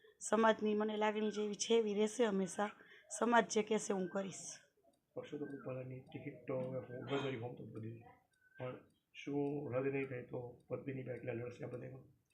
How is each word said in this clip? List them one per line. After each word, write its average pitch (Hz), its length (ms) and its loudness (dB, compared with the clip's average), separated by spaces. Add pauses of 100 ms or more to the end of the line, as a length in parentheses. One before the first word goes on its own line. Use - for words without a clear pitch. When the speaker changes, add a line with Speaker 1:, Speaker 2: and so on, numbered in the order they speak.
(200)
Speaker 1:
સમાજની 214 540 4
મને 214 220 0
લાગણી 214 340 2
જેવી 208 240 -2
છે - 200 4
એવી 214 200 6
રહેશે 214 320 4
હંમેશા, 196 440 2 (480)
સમાજ 226 300 6
જે 214 140 4
કહેશે 208 320 0
હું 185 140 0
કરીશ. - 500 -6 (560)
Speaker 2:
પરસોત્તમ 147 300 -6
રૂપાલાની 131 560 -8
ટિકિટ 139 340 -10 (120)
તો 131 120 -2
હવે 127 400 -4
ઉમેદવારી 127 420 -2
ફોર્મ 120 140 -6
તો 131 100 -12
ભર્યું, 113 360 -10 (580)
પણ 127 200 -8 (360)
શું 143 600 -2
રદ 135 200 2
નહીં 135 140 -2
થાય 123 140 -6
તો 123 460 -10
પદ્મિનીબા 131 440 -6
એકલા 120 200 -4
લડશે 120 320 -6
આ - 20 -6
બધામાં? 127 340 -10 (340)